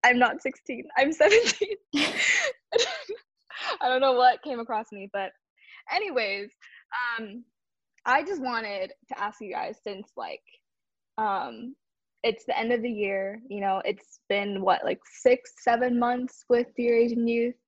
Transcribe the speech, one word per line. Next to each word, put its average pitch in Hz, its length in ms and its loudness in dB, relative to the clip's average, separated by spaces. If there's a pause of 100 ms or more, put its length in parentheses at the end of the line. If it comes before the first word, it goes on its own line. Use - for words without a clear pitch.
I'm 247 140 6
not 247 240 4
sixteen, 262 420 -8 (120)
I'm 277 160 4
<laughs> - 0 -
seventeen." 403 640 4 (180)
<laughs> - 0 - (1900)
I 240 60 0
don't 254 120 2
know 269 120 4
what 247 300 4
came 262 160 -6
across 226 340 -6
me, 196 200 -14
but 196 180 -6 (640)
anyways, 240 580 -2 (680)
um, 226 260 -10 (600)
I 269 180 2
just 330 200 -6
wanted 214 500 -4 (160)
to - 120 -10
ask 208 200 -6
you 196 120 -10
guys, - 320 -6
since, 196 320 -12
like, - 260 -10 (760)
um, 196 580 -4 (460)
it's 226 220 -4
the - 140 -2
end 226 140 0
of 233 100 0
the 240 80 -4
year, 196 580 -4
you 202 120 -8
know, 190 240 0
it's - 440 -6
been, 202 340 -2
what, 185 220 2
like, 185 220 -2
six, - 520 2
seven 240 400 2
months 247 500 -4
with 240 180 2 (100)
Dear 240 200 2
Asian 233 320 2
Youth? 233 260 0 (140)